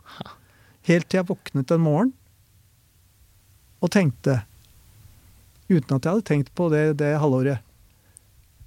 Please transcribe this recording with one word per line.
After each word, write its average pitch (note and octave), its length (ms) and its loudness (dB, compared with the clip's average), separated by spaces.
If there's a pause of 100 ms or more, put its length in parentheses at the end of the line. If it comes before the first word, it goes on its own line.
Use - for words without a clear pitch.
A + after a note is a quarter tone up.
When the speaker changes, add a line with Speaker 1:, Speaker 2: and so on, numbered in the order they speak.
(180)
Speaker 1:
Ha. - 120 -16 (560)
Speaker 2:
Helt E3+ 240 2
til F#3 100 0
jeg F3+ 80 -2
våknet - 440 -6
en E3 120 2
morgen E3 300 2 (1700)
og E3+ 80 -2
tenkte, D3 460 0 (1300)
uten D3 280 0
at B2 80 -4
jeg D#3+ 80 -2
hadde G#3+ 140 -2
tenkt C#3+ 280 -2
på F3 160 0
det, D3+ 140 2 (120)
det D3 220 0
halvåret, C3 400 0 (1080)